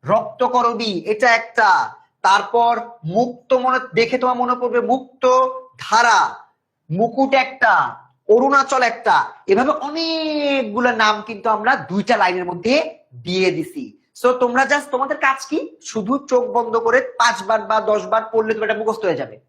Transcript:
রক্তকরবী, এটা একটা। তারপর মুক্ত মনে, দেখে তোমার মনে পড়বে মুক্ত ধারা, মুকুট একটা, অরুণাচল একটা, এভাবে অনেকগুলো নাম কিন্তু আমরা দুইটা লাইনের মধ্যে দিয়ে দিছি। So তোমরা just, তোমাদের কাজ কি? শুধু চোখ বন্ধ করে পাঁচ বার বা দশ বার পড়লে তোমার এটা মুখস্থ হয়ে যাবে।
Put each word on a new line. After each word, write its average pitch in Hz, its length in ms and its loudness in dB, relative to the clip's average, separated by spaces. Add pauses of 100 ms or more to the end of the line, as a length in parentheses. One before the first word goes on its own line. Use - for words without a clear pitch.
রক্তকরবী, 226 1000 -2
এটা 220 280 2
একটা। 180 600 0 (280)
তারপর 226 580 2 (240)
মুক্ত 233 480 -2
মনে, 254 260 2 (160)
দেখে 233 240 2
তোমার 247 180 0
মনে 247 240 0
পড়বে 240 200 0
মুক্ত 254 460 -4 (540)
ধারা, 214 640 2 (460)
মুকুট 233 440 0
একটা, 220 600 0 (340)
অরুণাচল 269 540 4
একটা, 226 420 2 (220)
এভাবে 240 240 2
অনেকগুলো 294 1200 -2
নাম 214 340 0
কিন্তু 220 240 -4
আমরা 220 260 2
দুইটা 202 400 -2
লাইনের 180 280 0
মধ্যে 202 540 -2 (160)
দিয়ে 180 360 -2
দিছি। 147 480 -10 (240)
So 247 100 2
তোমরা 247 300 0
just, 277 280 0
তোমাদের 269 260 -2
কাজ 269 300 -2
কি? - 360 -6
শুধু 220 360 -4
চোখ 247 260 0
বন্ধ 233 320 -2
করে 226 240 2
পাঁচ 233 420 0
বার 214 180 0
বা 214 200 0
দশ 208 260 -2
বার 220 160 0 (100)
পড়লে 220 220 0
তোমার 214 160 -4
এটা 214 80 -2
মুখস্থ 214 260 -4
হয়ে 165 120 0
যাবে। - 320 -10